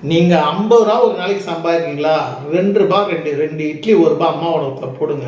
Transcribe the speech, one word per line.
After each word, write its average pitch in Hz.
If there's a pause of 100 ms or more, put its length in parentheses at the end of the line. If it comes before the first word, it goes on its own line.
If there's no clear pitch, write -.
நீங்க 170
ஐம்பது 208
ரூபா 214
ஒரு 214
நாளைக்கு 185
சம்பாதிக்கிறீங்களா, 156 (340)
ரெண்டு 202
ரூபாய், 196
ரெண்டு, 156
ரெண்டு 156
இட்லி, 214
ஒரு 165
ரூபாய் 165
அம்மாவோட 160
வீட்டுல 135 (100)
போடுங்க. 143